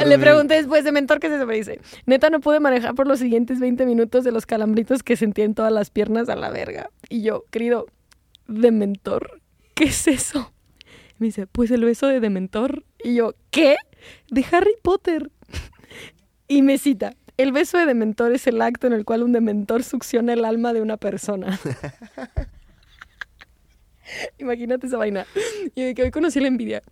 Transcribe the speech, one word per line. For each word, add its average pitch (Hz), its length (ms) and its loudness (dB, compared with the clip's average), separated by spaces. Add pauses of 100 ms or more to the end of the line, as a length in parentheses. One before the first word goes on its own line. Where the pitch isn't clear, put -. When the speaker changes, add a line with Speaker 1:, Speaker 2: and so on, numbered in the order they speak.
Speaker 1:
tres 285 120 8
mil? - 20 6
Speaker 2:
pregunté 294 360 6
después, 302 280 2
"Dementor, 294 360 2
¿qué 320 80 -4
es 302 60 -2
eso?". 277 120 -2
Me 226 100 -4
dice, 214 240 -8 (280)
"Neta, 269 240 4
no 311 80 2
pude 302 200 4
manejar 247 360 0
por 269 100 2
los 269 140 2
siguientes 240 400 0
veinte 254 260 0
minutos 233 380 2
de 247 80 0
los 226 160 -4
calambritos 220 560 0
que 247 120 0
sentí 214 280 0
en 214 100 0
todas 220 180 0
las 208 200 -2
piernas 214 380 -2
a 226 60 -2
la - 140 -8
verga". - 400 -10 (180)
Y 226 140 -6
yo, 208 300 -4
"Querido, 233 340 -2 (600)
Dementor, 214 920 0 (340)
¿qué - 100 2
es - 220 -2
eso?". 262 440 -2 (680)
Me 226 80 0
dice, 202 180 -6
"Pues 233 240 -2
el 240 140 2
beso 233 240 2
de 269 120 4
Dementor". 220 640 -2 (200)
Y 240 120 -2
yo, 226 200 0 (160)
"¿Qué?". 294 240 6 (560)
"De 247 200 0
Harry 381 300 4
Potter". 349 480 -2 (200)
<laughs> - 960 -20
Y 285 160 4
me 269 160 4
cita, 208 340 -2 (240)
"El 262 160 2
beso 302 240 0
de 339 80 4
Dementor 233 480 0
es 262 140 -2
el 233 140 0
acto 240 260 -2
en 247 60 2
el 214 120 -2
cual 233 180 -2
un 240 100 2
Dementor 226 500 0
succiona 240 500 -2
el 233 120 0
alma 233 280 -2
de 226 80 -2
una 214 160 -4
persona". 196 680 -6
<laughs> 156 60 -6 (2750)
Imagínate 247 500 -6
esa 247 100 -4
vaina. 202 280 -4 (500)
Y 262 80 -6
de 254 120 -4
que 254 80 0
hoy 254 80 -2
conocí 302 300 0
la 277 80 0
envidia. 226 320 -4 (100)